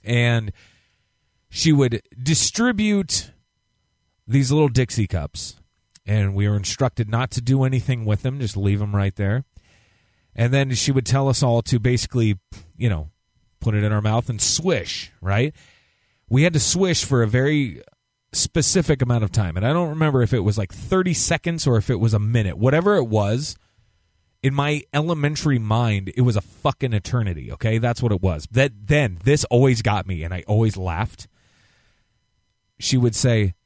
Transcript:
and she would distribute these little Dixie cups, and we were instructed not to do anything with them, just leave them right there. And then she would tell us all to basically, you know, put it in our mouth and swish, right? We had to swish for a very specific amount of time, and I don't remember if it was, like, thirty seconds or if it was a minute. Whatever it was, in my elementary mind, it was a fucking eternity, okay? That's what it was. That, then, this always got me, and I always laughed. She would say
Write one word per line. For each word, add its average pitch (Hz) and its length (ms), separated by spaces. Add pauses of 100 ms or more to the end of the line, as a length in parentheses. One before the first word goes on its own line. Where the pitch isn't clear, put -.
and 117 480 (960)
she - 240
would 123 280 (220)
distribute 208 1080 (960)
these 131 240
little 151 160
Dixie 117 400
cups, - 480 (500)
and 101 300
we 101 120
were 104 80
instructed 104 520
not 117 240
to - 80
do 131 240
anything 127 400
with 104 180
them, 131 160
just 110 180
leave 101 220
them 104 160
right 98 220
there. 104 280 (920)
And 120 180
then 135 200
she 139 180
would 131 120
tell 135 240
us 131 140
all 117 200
to 123 180
basically, 117 580 (380)
you 120 120
know, 78 220 (480)
put 110 160
it 104 80
in 104 80
our 107 100
mouth 110 300
and 110 100
swish, - 680 (100)
right? 107 320 (760)
We 131 160
had 175 80
to 151 80
swish 180 440
for 123 200
a - 40
very 131 540 (500)
specific 156 680
amount 120 220
of 92 80
time, 87 240
and 104 100
I 135 60
don't 170 160
remember 151 340
if 117 100
it 123 120
was, 101 120
like, 104 160
thirty 185 420
seconds 165 520
or 123 100
if - 140
it 120 80
was 110 160
a 104 60
minute. 107 360
Whatever 156 380
it 135 140
was, 107 480 (880)
in 135 100
my 147 280 (120)
elementary 151 640
mind, 110 580
it 127 60
was 120 140
a 101 40
fucking - 520
eternity, 92 600
okay? 110 260
That's 117 220
what 117 120
it 92 100
was. 82 300
That, 117 340
then, 127 380
this 147 220
always 123 360
got 104 240
me, 87 160
and 85 100
I 90 140
always 107 300
laughed. 92 500 (1500)
She - 180
would 120 200
say 110 380 (120)